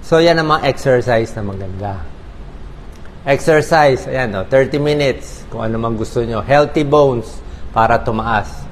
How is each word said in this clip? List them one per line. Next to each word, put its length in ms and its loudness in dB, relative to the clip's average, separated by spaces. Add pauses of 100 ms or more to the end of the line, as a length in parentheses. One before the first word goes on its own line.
So, 160 2
yan 240 4
ang 80 -2
mga 160 2
exercise 720 2
na 80 -6
maganda. 560 -8 (1200)
Exercise, 840 2
ayan, 280 -2
oh, 80 -4
thirty 320 2
minutes, 720 -2
kung 160 -6
ano 160 -2
mang 160 -2
gusto 240 -2
nyo. 240 -4
Healthy 400 4
bones, 560 2 (320)
para 280 4
tumaas. 720 -2